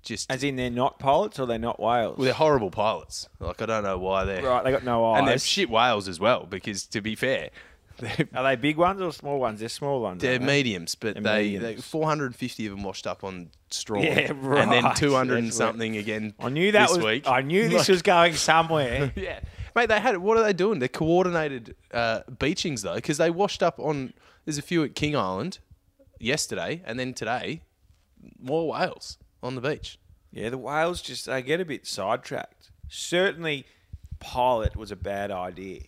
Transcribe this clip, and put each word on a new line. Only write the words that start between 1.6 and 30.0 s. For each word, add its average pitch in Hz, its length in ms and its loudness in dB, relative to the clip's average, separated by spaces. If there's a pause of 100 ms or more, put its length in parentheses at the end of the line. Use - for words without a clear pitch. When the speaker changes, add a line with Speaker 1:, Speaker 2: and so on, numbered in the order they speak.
Speaker 2:
whales? 113 380 2
Speaker 1:
Well, 131 80 0
they're 123 80 2
horrible 139 360 4
pilots. 101 580 -2 (120)
Like, 85 220 -6
I 110 40 -4
don't 110 180 0
know 98 140 -2
why 95 260 0
they're 95 180 -2
Speaker 2:
Right, 123 220 2
they 131 80 2
got 135 120 0
no 117 300 4
Speaker 1:
And 101 120 4
they're 120 80 4
Speaker 2:
eyes. 135 120 -2
Speaker 1:
shit 180 240 0
whales 110 380 4
as 85 120 -8
well, 104 240 4
because 95 440 -8
to 113 120 -4
be 107 140 -6
fair, 113 360 -2 (240)
<laughs> - 240 -20
they're 120 360 -4
Speaker 2:
Are 127 80 -2
they 135 140 4
big 143 200 0
ones 185 240 2
or 175 120 -4
small 143 260 -4
ones? 110 220 -2
They're 113 100 -6
small 139 320 -4
ones, 92 180 -4
Speaker 1:
They're 127 120 2
Speaker 2:
aren't 127 140 0
they? 143 60 2 (100)
Speaker 1:
mediums, 95 340 -2
but 110 180 -6
Speaker 2:
They're 104 80 -8
Speaker 1:
they, 107 220 2
Speaker 2:
mediums. 101 200 -2
Speaker 1:
they, 113 120 -6
four 156 300 -4
hundred 151 300 -2
fifty 120 300 -8
of 101 80 -6
'em 101 80 -8
washed 95 240 -8
up 92 180 -6
on 90 260 -8 (200)
Straw. 104 320 -2
Speaker 2:
Yeah, 147 300 2
Speaker 1:
And 135 400 2
then 123 120 4
Speaker 2:
right. 131 120 2
Speaker 1:
two 143 180 4
hundred 127 240 2
and 117 80 0
Speaker 2:
That's 113 140 -4
right. 117 80 4
Speaker 1:
something 113 280 -4
again 107 420 -4
Speaker 2:
I 120 120 -4
knew 170 220 2
that 208 160 8
Speaker 1:
this 180 100 4
Speaker 2:
was, 170 80 2
Speaker 1:
week. 117 220 0
Speaker 2:
I 131 120 4
knew 175 280 2
this 175 140 4
Speaker 1:
Like - 60 4
Speaker 2:
was 180 140 6
going 175 320 6
somewhere. 151 760 2
Speaker 1:
<laughs> - 40 -8
Yeah. 175 240 -8 (340)
Mate, 240 140 4
they 214 100 4
had, 208 200 2
what 208 180 2
are 226 80 6
they 208 80 4
doing? 185 260 2
They're 123 80 0
coordinated, 160 880 0 (180)
uh, 113 280 0 (180)
beachings, 143 440 -2
though, 92 180 -4
'cause 147 160 -2
they 165 120 4
washed 180 320 0
up 180 200 0
on, 139 340 -4 (300)
there's 151 120 -4
a 143 60 -6
few 165 220 0
at 123 100 -6
King 151 220 0
Island 104 420 -2 (640)
yesterday, 113 680 -4
and 113 100 -6
then 127 160 -6
today, 120 500 -6 (800)
more 156 280 -2
whales - 500 -4 (240)
on 131 140 -6
the 123 40 -6
beach. 135 380 -6 (320)